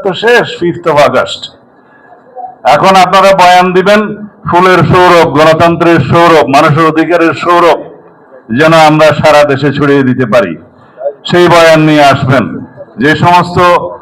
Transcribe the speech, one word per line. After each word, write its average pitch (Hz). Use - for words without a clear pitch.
তো 190
শেষ, 220
fifth 175
of 156
August। 120
এখন 175
আপনারা 190
বয়ান 180
দিবেন 208
ফুলের 180
সৌরভ, 175
গণতন্ত্রের 160
সৌরভ, 165
মানুষের 151
অধিকারের 160
সৌরভ 170
যেন 160
আমরা 156
সারা 147
দেশে 139
ছড়িয়ে 143
দিতে 127
পারি, 98
সেই 175
বয়ান 165
নিয়ে 151
আসবেন। 131
যে 143
সমস্ত 175